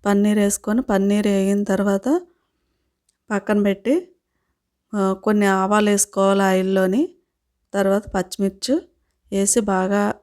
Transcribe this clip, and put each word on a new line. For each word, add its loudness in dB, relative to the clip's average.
పన్నీర్ 2
వేసుకొని, -2
పన్నీర్ 0
వేగిన 0
తర్వాత 0
పక్కన -2
పెట్టి, -2
ఆ, 0
కొన్ని 0
ఆవాలు 2
వేసుకోవాలి 0
ఆయిల్లోని. 0
తర్వాత 0
పచ్చిమిర్చి -4
వేసి 0
బాగా -2